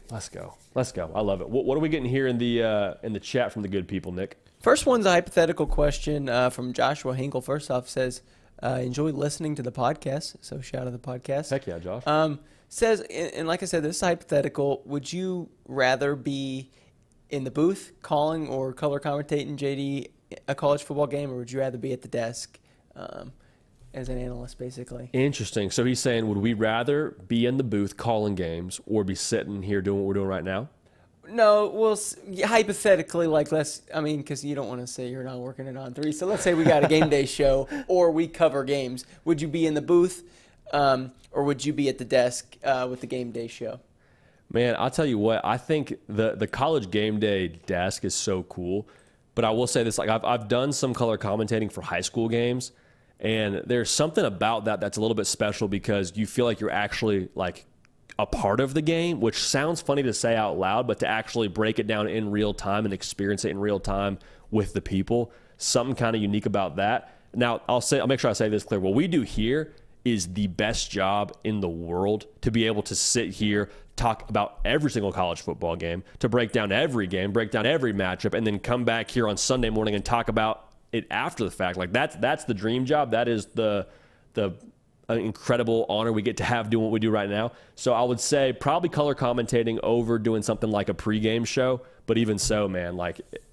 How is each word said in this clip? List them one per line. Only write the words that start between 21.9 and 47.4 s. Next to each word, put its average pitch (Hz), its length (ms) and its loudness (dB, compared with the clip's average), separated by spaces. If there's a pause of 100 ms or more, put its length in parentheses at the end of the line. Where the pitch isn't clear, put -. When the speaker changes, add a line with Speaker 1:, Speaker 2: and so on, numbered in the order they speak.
Speaker 2:
at 127 100 -8
the 123 60 -14
desk, 120 500 -6 (380)
um, - 360 -14 (600)
as 127 140 -10
an 127 100 -6
analyst, 123 400 -10
basically? 123 540 -12
Speaker 1:
Interesting. 117 580 0
So 120 140 2
he's 123 160 2
saying, 113 280 2
would 104 100 0
we 113 140 2
rather 117 640 0 (120)
be 117 180 4
in 131 100 2
the 135 80 2
booth 101 320 0
calling 107 380 0
games 87 520 -4
or 107 180 0
be 95 100 -2
sitting 101 480 -4
here 101 180 0
doing 98 200 0
what 98 60 0
we're 98 80 0
doing 98 120 0
right 92 160 -2
now? 95 260 -4 (600)
Speaker 2:
No, 208 400 6
well, 220 240 2
s-, - 240 -6 (100)
y-, 190 180 -6
hypothetically, 196 840 4
like, 151 260 2
let's, 151 300 -2 (120)
I 156 60 -2
mean, 151 220 -2
'cause 139 220 -8
you 147 100 -4
don't 135 140 -4
wanna 123 180 -8
say 127 220 -8
you're 127 160 -8
not 127 140 -8
working 131 300 -10
at 127 80 -10
On 131 180 -10
Three. 151 180 -2
So 165 140 -4
let's 202 160 -2
say 175 120 4
we 160 100 4
got 160 200 6
a 160 40 6
game 156 200 6
day 143 180 4
Speaker 1:
<laughs> - 140 -8
Speaker 2:
show 135 280 4 (180)
or 180 240 6
we 160 180 0
cover 147 360 2
games. 131 420 -2 (180)
Would 160 160 2
you 160 80 -2
be 160 160 0
in 156 100 2
the 147 80 0
booth, 175 420 4 (480)
um, 131 400 2 (180)
or 143 140 0
would 135 200 0
you 147 80 0
be 143 160 0
at 127 100 -2
the 127 60 -6
desk, 123 600 0
uh, 127 260 0
with 127 100 -8
the 123 60 -12
game 123 240 -6
day 117 160 -8
show? 113 340 -10 (720)
Speaker 1:
Man, 120 260 2
I'll 127 120 2
tell 156 160 0
you 117 120 2
what, 110 260 2
I 107 120 2
think 151 380 -2 (140)
the, 110 260 2
the 104 140 -2
college 135 420 0
game 107 300 0
day 98 280 2